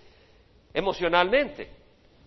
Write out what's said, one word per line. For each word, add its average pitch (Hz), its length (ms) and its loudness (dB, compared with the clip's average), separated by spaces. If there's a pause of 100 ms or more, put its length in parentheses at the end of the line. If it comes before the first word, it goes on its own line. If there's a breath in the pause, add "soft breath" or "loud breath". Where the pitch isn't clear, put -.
(720 soft breath)
emocionalmente. 180 1080 0 (460)